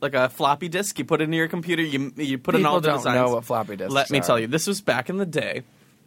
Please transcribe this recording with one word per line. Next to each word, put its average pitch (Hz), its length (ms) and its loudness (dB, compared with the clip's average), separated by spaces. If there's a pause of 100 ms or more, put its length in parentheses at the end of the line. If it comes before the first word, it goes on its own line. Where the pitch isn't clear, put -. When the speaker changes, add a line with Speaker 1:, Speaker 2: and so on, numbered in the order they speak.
Speaker 1:
like 139 140 -2
a 127 140 4
floppy 143 400 0
disk. 185 300 -4
You 143 60 -4
put 156 160 2
it 156 40 0
into 160 120 0
your 160 100 2
computer. 165 360 -2
You, 139 340 -2
you 139 200 -2
put 160 200 0
in 190 60 4
Speaker 2:
People 151 100 4
Speaker 1:
all 180 80 4
the 156 80 2
Speaker 2:
don't 143 100 4
Speaker 1:
designs. 120 160 0
Speaker 2:
know 123 220 4
what 117 80 -4
floppy 110 320 -4
disks 95 180 -4
Speaker 1:
Let 135 160 0
me 139 80 2
Speaker 2:
are. - 40 0
Speaker 1:
tell 120 180 4
you, 113 80 -2
this 156 180 -2
was 196 140 -2
back 123 280 -2
in 185 100 -4
the 196 80 -2
day. 127 360 -4 (440)